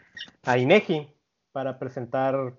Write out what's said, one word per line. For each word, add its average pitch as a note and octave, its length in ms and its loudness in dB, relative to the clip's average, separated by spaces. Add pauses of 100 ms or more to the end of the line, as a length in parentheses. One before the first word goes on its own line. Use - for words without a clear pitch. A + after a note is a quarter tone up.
(440)
a B2+ 140 2
inegi D3+ 500 2 (440)
para C3 280 -8
presentar C3 800 -4